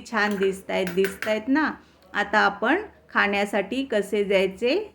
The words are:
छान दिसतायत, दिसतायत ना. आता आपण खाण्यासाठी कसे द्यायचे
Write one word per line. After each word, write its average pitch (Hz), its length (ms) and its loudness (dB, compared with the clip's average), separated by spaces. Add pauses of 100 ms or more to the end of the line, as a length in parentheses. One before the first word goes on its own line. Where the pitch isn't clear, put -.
छान 208 320 0
दिसतायत, 190 580 -2
दिसतायत 214 520 -2
ना. 269 240 2 (420)
आता 208 260 0
आपण 214 420 2 (280)
खाण्यासाठी 202 760 0
कसे 208 400 0
द्यायचे 196 520 2 (200)